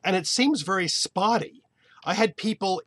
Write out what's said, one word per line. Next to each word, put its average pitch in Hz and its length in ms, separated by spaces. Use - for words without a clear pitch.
and 185 120
it 175 120
seems 262 340
very 185 260
spotty. - 760
I 170 80
had 208 240
people 196 500